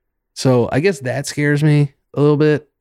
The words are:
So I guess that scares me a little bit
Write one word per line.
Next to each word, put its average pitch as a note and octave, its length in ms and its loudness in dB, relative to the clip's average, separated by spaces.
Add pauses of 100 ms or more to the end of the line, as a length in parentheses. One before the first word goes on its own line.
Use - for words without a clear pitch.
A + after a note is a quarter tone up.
(340)
So B2 380 0
I C3 80 -2
guess F3 220 -2
that B2+ 260 -8
scares D3 360 -2
me D3 300 2 (200)
a C3 80 -4
little D3 160 2
bit D3+ 300 0 (140)